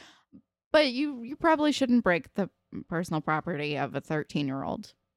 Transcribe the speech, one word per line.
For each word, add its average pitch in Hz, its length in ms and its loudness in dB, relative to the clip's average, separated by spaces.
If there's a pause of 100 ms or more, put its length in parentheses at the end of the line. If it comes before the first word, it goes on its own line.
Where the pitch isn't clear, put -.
(720)
But 302 200 6
you, 262 300 -4
you 254 140 -10
probably 302 360 4
shouldn't 240 320 2
break 170 300 0
the 196 160 -2 (380)
personal 170 320 -2
property 147 580 -2
of 135 160 -4
a 139 60 -4
thirteen-year-old. 147 920 -4 (220)